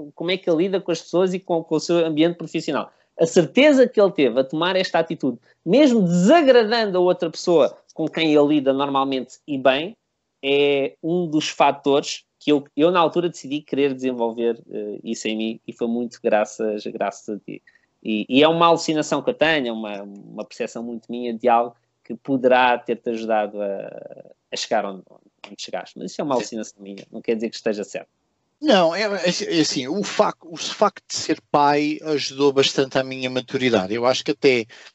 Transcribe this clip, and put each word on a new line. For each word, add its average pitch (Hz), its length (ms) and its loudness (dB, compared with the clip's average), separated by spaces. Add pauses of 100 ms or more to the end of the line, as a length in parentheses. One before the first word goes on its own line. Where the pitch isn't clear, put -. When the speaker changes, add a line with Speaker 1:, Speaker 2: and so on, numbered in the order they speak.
(140)
Speaker 1:
como 170 180 -6
é 185 60 -2
que 180 120 -4
ele 165 140 2
lida 190 180 -2
com 180 100 -4
as 160 100 -4
pessoas 180 320 0
e 185 60 -4
com, 165 240 -4
com 160 120 -4
o 156 40 0
seu 170 260 0
ambiente 160 320 0
profissional. 156 540 -6 (280)
A 165 60 4
certeza 254 640 4
que 226 140 0
ele 190 100 4
teve 131 280 2
a 135 40 4
tomar 165 320 -2
esta 185 240 0
atitude, 156 400 -4 (260)
mesmo 233 360 4
desagradando 220 960 4
a 185 40 2
outra 180 280 2
pessoa 156 480 2 (160)
com 156 140 -4
quem 156 260 0
ele 147 220 6
lida 135 180 2
normalmente 135 640 -2 (100)
e 143 100 -6
bem, 139 380 0 (480)
é 139 580 2
um 175 260 -2
dos 151 220 -2
fatores 143 720 0 (160)
que - 120 -2
eu, 143 140 0 (100)
eu 160 160 4
na 180 80 2
altura 170 300 0
decidi 147 320 -10
querer 139 320 0
desenvolver, 117 760 -4
eh, 104 320 -10
isso 113 280 -8
em 110 80 -4
mim 110 280 -6
e - 60 -14
foi 120 160 -6
muito 117 340 -6
graças, 107 640 -2
graças 104 420 -8
a 104 100 -8
ti. 101 220 -16 (420)
E, 107 240 -4
e 131 160 4
é 151 40 6
uma 165 180 2
alucinação 156 560 0
que 135 80 -4
eu 120 40 2
tenho, 151 340 0
é 113 40 -4
uma, 107 320 -8
uma 104 400 -16
percepção 117 400 -10
muito 117 260 -12
minha 120 240 -8
de 113 140 -4
algo 120 260 2 (300)
que 117 120 -12
poderá 127 640 2
ter-te 117 340 -6
ajudado 107 500 -4
a, - 720 -10 (180)
a - 60 -8
chegar 104 280 -2
onde, 95 180 -10 (460)
onde 208 120 -18
chegaste. - 360 -12
Mas 190 140 -12
isso - 100 -8
é - 20 -4
uma 139 120 -2
Speaker 2:
Sim. 120 60 0
Speaker 1:
alucinação 107 400 -10
minha, 98 300 -16
não 113 100 -14
quer 117 140 -2
dizer 110 140 -4
que - 60 -14
esteja 104 280 -4
certo. - 260 -14 (520)
Speaker 2:
Não, 190 340 4
é, 196 60 -4
é, 180 560 -2
é 156 40 4
assim, 139 260 -2
o 190 160 -4
facto, 190 460 -2
o 170 60 -16
facto - 520 -2
de - 100 -10
ser - 240 -4 (100)
pai 147 520 2
ajudou 139 500 0
bastante 135 440 0
à 131 60 0
minha 131 260 -8
maturidade. 127 640 -2
Eu 120 120 -2
acho 127 180 0
que - 80 -4
até, 127 340 2 (300)